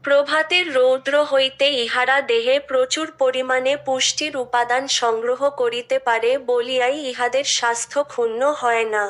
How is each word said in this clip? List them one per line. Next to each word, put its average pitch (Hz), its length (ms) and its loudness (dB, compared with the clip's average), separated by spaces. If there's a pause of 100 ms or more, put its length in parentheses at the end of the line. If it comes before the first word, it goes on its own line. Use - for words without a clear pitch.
প্রভাতের 311 680 2
রৌদ্র 262 420 2 (100)
হইতে 269 420 0 (180)
ইহারা 254 340 0 (120)
দেহে 233 300 2
প্রচুর 262 460 -2 (120)
পরিমাণে 254 540 0 (120)
পুষ্টির 269 520 -2
উপাদান 240 480 0 (160)
সংগ্রহ 233 400 0 (200)
করিতে 240 360 -2 (100)
পারে 233 240 2 (160)
বলিয়াই 247 500 0 (140)
ইহাদের 247 360 -2 (100)
স্বাস্থ্য 233 480 -2
ক্ষুণ্ণ 233 380 -2 (180)
হয় 233 340 0
না। 208 160 0